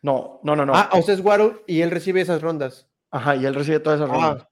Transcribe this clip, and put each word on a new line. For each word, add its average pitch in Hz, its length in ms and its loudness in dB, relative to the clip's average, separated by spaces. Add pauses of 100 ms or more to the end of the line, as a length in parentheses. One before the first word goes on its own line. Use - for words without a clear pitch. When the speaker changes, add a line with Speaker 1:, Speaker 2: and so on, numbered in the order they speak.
Speaker 1:
No, 135 400 -4
no, 151 140 0
no, 143 100 0
no. 135 80 0
Speaker 2:
Ah, 196 200 4
o 180 100 4
sea, 202 100 0
es 190 80 -2
Waddle 208 460 2
y 165 140 0
él 170 100 0
recibe 180 300 -2
esas 165 200 -2
rondas. 151 480 -6 (220)
Speaker 1:
Ajá, 143 240 0
y 131 100 -2
él 139 80 -2
recibe 147 260 -2
todas 151 220 0
esas 143 100 -2
Speaker 2:
Ah. 151 180 0
Speaker 1:
rondas. 135 220 -6